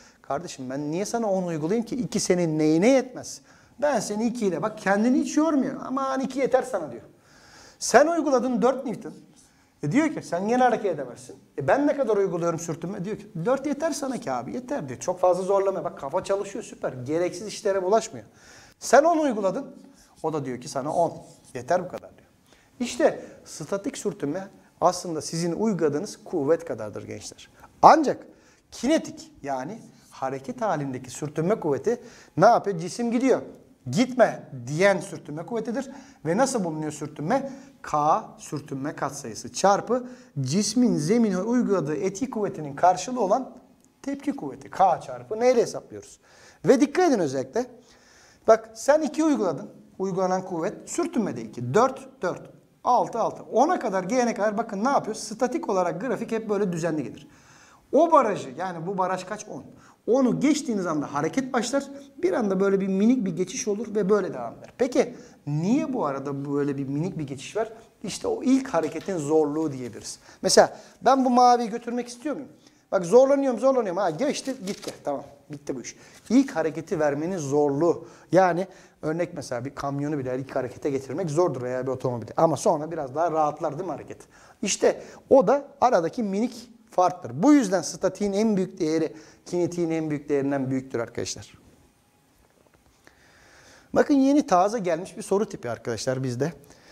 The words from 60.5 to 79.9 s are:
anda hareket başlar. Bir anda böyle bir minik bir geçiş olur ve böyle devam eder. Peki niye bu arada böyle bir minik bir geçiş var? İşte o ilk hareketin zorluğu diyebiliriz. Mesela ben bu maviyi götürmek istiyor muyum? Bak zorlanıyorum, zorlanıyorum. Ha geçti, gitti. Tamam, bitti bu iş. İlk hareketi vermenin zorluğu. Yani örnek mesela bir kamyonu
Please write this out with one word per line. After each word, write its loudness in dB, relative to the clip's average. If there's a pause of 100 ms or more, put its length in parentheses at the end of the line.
anda -4
hareket -2
başlar. 0 (380)
Bir 2
anda 0
böyle 2
bir -2
minik 2
bir -4
geçiş -4
olur -4
ve 0
böyle 2
devam -8
eder. -20
Peki 0 (320)
niye 0
bu -2
arada -4
böyle 0
bir -4
minik -4
bir -6
geçiş -12
var? -2 (300)
İşte -6
o -4
ilk 2
hareketin -2
zorluğu 2
diyebiliriz. -12 (240)
Mesela 6 (260)
ben 6
bu 4
maviyi 6
götürmek -6
istiyor -8
muyum? -10 (420)
Bak 0
zorlanıyorum, 6
zorlanıyorum. 2
Ha 0
geçti, -2 (120)
gitti. -8 (100)
Tamam, -4 (260)
bitti -8
bu -8
iş. -14 (340)
İlk 4
hareketi -4
vermenin 0
zorluğu. 2 (240)
Yani 4 (340)
örnek -4
mesela -8
bir -10
kamyonu -4